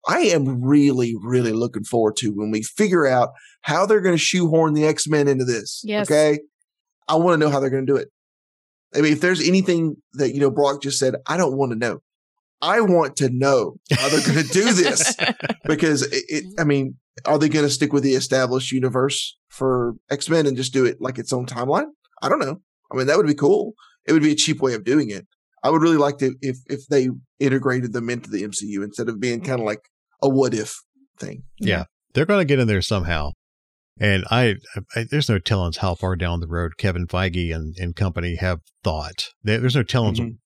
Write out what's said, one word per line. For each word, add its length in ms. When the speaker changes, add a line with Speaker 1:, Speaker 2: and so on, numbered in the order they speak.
Speaker 1:
I 180
am 380
really, 560
really 340
looking 320
forward 340
to 100
when 220
we 120
figure 440
out 240
how 240
they're 160
gonna 160
shoehorn 560
the 100
X-Men 440
into 180
this. 360
Speaker 2:
Yes. 280
Speaker 1:
Okay? 300
I 80
wanna 220
know 100
how 120
they're 100
gonna 160
do 100
it. 120
I 60
mean, 140
if 80
there's 260
anything 480
that, 220
you 60
know, 100
Brock 320
just 160
said, 160
I 120
don't 180
wanna 200
know. 240
I 220
want 340
to 160
know 440
how 200
they're 160
gonna 160
do 320
this 420
Speaker 2:
<laughs> 240
Speaker 1:
because 380
it, 260
it, 160
I 60
mean, 320
are 140
they 100
gonna 220
stick 240
with 80
the 100
established 600
universe 680
for 460
X-Men 360
and 120
just 160
do 100
it 160
like 180
its 140
own 140
timeline? 400
I 80
don't 120
know. 160
I 40
mean, 100
that 100
would 120
be 80
cool. 380
It 80
would 120
be 80
a 20
cheap 260
way 140
of 80
doing 260
it. 160
I 80
would 120
really 160
like 200
to 240
if, 140
if 140
they 200
integrated 540
them 180
into 180
the 140
M 100
C 180
U 120
instead 260
of 120
being 200
kinda 220
like 160
a 80
what 240
if 220
thing. 240
Speaker 3:
Yeah. 240
They're 120
gonna 180
get 140
in 80
there 160
somehow. 480
And 320
I, 240
I, 120
there's 200
no 100
telling 400
how 160
far 220
down 240
the 80
road 280
Kevin 300
Feige 480
and, 240
and 160
company 400
have 280
thought. 460
There, 160
there's 160
no 80
telling 320
Speaker 1:
Mm-hmm. 120